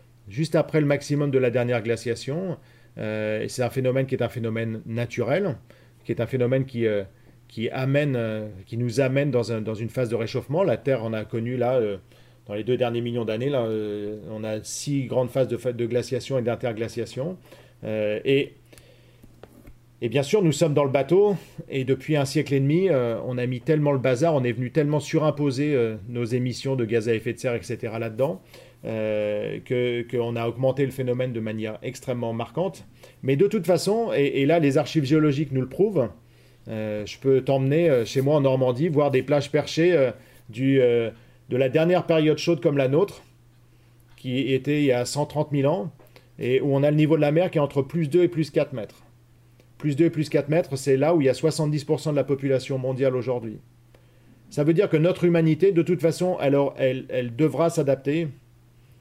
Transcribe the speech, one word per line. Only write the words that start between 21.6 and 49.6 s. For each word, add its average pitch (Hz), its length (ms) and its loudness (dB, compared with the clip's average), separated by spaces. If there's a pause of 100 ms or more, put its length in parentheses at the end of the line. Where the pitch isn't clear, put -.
et 135 140 -4
depuis 135 320 0
un 143 100 2
siècle 139 280 -2
et 139 60 4
demi, 156 300 2
euh, 120 360 0
on 123 120 -4
a 123 80 -2
mis 123 140 -4
tellement 151 320 2
le 139 80 2
bazar, 131 340 2
on 135 100 2
est 123 100 0
venu 120 180 -4
tellement 147 300 2
surimposer, 147 760 0
euh, 113 220 0 (100)
nos 120 160 -4
émissions 123 520 -2
de 123 100 0
gaz 110 240 0
à 117 40 4
effet 110 200 -2
de - 40 -16
serre, 127 180 -4
et 113 80 -4
cetera, 113 360 -8
là-dedans, 120 420 -4 (440)
euh, 107 800 -4
que, 123 440 -2
qu'on 117 280 -2
a 117 100 -2
augmenté 131 380 0
le 131 60 -2
phénomène 127 420 -2
de 113 80 -6
manière 110 420 -6
extrêmement 120 480 -6
marquante. 156 560 -6 (360)
Mais 135 120 2
de 160 100 4
toute 202 200 0
façon, 190 500 2
et, 143 260 2
et 135 40 2
là, 160 140 4
les 143 180 4
archives 151 260 0
géologiques 147 480 2
nous 131 80 -2
le 127 80 -2
prouvent, 175 400 0 (640)
euh, 107 360 -6
je - 140 -14
peux 135 220 4
t'emmener, 139 480 2
euh, 120 160 4
chez 135 160 -2
moi 143 160 4
en 143 40 2
Normandie, 131 460 2
voir 143 240 2
des 131 100 2
plages 139 300 0
perchées, 160 400 2
euh, 139 200 4 (360)
du, 135 320 2
euh, 120 300 4 (400)
de 123 80 -2
la 135 100 2
dernière 160 380 2
période 156 320 4
chaude 170 240 0
comme 147 160 2
la 135 100 4
nôtre, 160 340 2 (920)
qui 127 380 -2
était 143 260 0
il 147 60 2
y 131 80 4
a 123 100 0
cent 139 220 -2
trente 151 260 -4
mille 139 160 2
ans, 175 240 -2 (460)
et 123 240 0
où 139 120 0
on 139 100 2
a 147 80 4
le 151 40 4
niveau 151 220 4
de 151 40 2
la 147 120 2
mer 170 180 2
qui 165 60 0
est 151 40 2
entre 143 200 0
plus 147 280 -2
deux 175 140 4
et 170 60 4
plus 160 200 -2
quatre 147 220 0
mètres. 110 320 -10 (720)